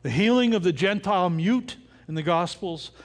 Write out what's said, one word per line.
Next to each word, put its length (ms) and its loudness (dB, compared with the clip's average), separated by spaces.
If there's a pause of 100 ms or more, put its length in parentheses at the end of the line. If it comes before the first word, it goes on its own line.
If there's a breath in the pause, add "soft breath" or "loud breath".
the 80 -6
healing 440 4
of 100 0
the 100 2
Gentile 560 0
mute 480 -2 (300 loud breath)
in 80 -10
the 80 -4
Gospels, 680 -2 (140 loud breath)